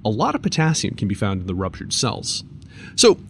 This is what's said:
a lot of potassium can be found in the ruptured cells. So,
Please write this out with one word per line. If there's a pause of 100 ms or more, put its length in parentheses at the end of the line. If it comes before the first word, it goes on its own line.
a
lot
of
potassium
can
be
found
in
the
ruptured
cells. (540)
So, (100)